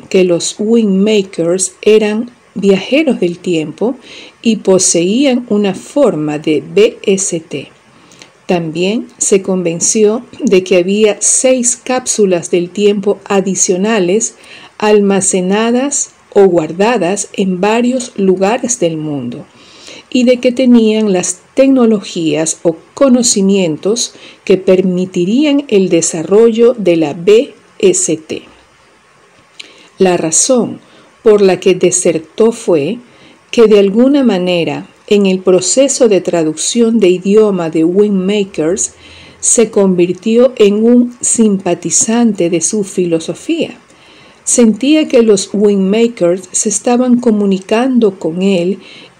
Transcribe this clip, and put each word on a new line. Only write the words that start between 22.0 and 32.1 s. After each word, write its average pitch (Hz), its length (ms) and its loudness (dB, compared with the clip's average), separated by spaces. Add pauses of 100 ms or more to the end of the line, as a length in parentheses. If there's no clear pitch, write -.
o 165 140 0 (160)
conocimientos 202 1200 0 (300)
que 190 140 2
permitirían 185 1120 0
el 190 200 2
desarrollo 202 840 2
de 185 220 0
la 156 180 -2
B 202 400 2 (240)
S 175 380 0
T. - 260 -12 (1500)
La 180 200 2
razón 165 640 -2 (420)
por 208 200 4
la 185 160 2
que 180 160 2
desertó 175 800 0